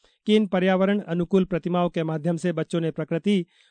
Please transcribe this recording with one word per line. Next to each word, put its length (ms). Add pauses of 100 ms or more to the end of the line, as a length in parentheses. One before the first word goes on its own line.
(260)
कि 100
इन 120
पर्यावरण 520
अनुकूल 460
प्रतिमाओं 440
के 140
माध्यम 340
से 140
बच्चों 300
ने 100
प्रकृति 540 (260)